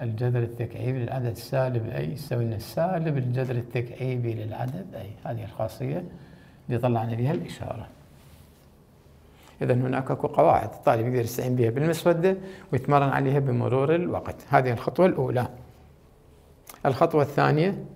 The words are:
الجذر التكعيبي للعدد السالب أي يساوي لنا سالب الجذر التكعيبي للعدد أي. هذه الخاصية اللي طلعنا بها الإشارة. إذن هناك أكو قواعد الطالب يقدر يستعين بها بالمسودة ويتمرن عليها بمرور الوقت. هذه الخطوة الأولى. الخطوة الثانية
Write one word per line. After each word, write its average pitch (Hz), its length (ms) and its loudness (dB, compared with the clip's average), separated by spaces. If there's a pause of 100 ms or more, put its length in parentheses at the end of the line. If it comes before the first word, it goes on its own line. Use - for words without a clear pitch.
الجذر 123 400 0
التكعيبي 120 560 -4
للعدد 123 280 -4
السالب 123 640 -2
أي 143 240 -4
يساوي 120 320 -2
لنا 110 140 -2
سالب 160 600 -2
الجذر 123 360 -2
التكعيبي 120 800 -2
للعدد 110 600 -6
أي. 87 160 -10 (140)
هذه 113 200 -6
الخاصية 131 600 -6 (640)
اللي 120 100 0
طلعنا 117 360 0
بها 123 180 0
الإشارة. - 560 -6 (1700)
إذن 127 200 4
هناك 131 280 -2
أكو - 160 -2
قواعد 143 440 4
الطالب 117 360 2
يقدر 127 140 0
يستعين 127 360 -2
بها 113 140 4
بالمسودة 165 680 2 (360)
ويتمرن 139 360 4
عليها 135 300 2
بمرور 131 560 2
الوقت. 170 420 -2 (140)
هذه 131 220 4
الخطوة 165 340 2
الأولى. 127 420 2 (1400)
الخطوة 151 360 4
الثانية 147 600 2 (120)